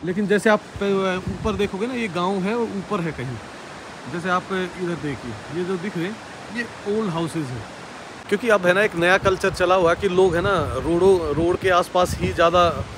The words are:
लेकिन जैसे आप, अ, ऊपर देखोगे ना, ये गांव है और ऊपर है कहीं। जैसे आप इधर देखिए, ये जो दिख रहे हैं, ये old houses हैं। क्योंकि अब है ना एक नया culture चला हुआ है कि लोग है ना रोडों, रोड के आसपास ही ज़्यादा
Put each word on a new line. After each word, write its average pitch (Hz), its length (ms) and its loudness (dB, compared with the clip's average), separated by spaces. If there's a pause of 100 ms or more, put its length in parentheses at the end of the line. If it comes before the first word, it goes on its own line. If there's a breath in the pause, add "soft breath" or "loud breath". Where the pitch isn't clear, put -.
लेकिन 185 220 -2
जैसे 208 240 4
आप, 214 100 4
अ, - 240 -8 (460)
ऊपर 196 260 -4
देखोगे 202 300 -2
ना, 262 80 -6
ये 233 140 -2
गांव 180 320 0
है 202 140 -2
और 240 80 0
ऊपर 196 380 -4
है 165 120 -4
कहीं। 123 240 -6 (760)
जैसे 170 160 -4
आप 180 140 2 (100)
इधर 180 420 -4
देखिए, 135 640 -8
ये 180 60 -2
जो 185 120 -2
दिख 185 200 -6
रहे 170 100 -2
हैं, 214 100 -6 (400)
ये 220 420 -4
old 214 120 0
houses 165 340 -2
हैं। 123 200 -8 (640)
क्योंकि 208 200 0
अब 202 180 4
है 180 60 6
ना 196 100 4
एक 214 120 2
नया 175 240 4
culture 190 320 2
चला 180 240 2
हुआ 175 200 4
है 170 60 -6
कि 196 80 0
लोग 180 280 4
है 175 60 2
ना 170 320 0
रोडों, 170 600 4
रोड 170 240 2
के 190 120 2
आसपास 180 480 2
ही 185 140 0
ज़्यादा 170 520 4 (140)